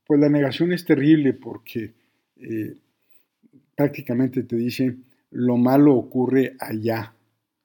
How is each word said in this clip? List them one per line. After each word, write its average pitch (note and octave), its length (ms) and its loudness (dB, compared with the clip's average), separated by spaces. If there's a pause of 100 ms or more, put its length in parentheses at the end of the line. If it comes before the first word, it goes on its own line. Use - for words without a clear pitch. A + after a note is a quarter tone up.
pues, D3 120 2
la D3 100 4
negación D3 420 0
es F3 140 -4
terrible D3 480 4
porque... A2 600 -14 (440)
Eh, A2+ 400 -10 (1000)
prácticamente C3 680 -2
te A#2 120 -8
dice, B2 420 -4 (340)
"Lo A#2+ 260 -2
malo C3+ 380 6
ocurre B2+ 640 -2
allá, A2 560 -6 (500)